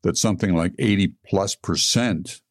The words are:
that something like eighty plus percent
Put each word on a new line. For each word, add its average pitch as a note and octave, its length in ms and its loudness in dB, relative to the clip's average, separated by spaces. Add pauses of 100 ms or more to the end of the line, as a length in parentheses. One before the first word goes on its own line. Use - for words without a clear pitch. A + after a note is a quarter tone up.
that E2 120 0
something G2+ 380 0
like E2 240 0
eighty G2+ 360 2 (120)
plus G2 300 0
percent F2+ 840 -2 (100)